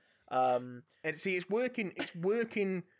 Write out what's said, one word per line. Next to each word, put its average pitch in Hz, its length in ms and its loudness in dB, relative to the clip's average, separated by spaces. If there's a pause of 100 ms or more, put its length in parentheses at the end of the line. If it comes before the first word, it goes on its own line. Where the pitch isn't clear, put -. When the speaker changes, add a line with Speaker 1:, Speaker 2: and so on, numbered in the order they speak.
(560)
Speaker 1:
Um, 123 260 -4 (220)
Speaker 2:
And 156 140 -4
see, 190 180 0
it's 175 140 -4
working, 233 460 0
it's - 180 -6
working 196 720 0 (160)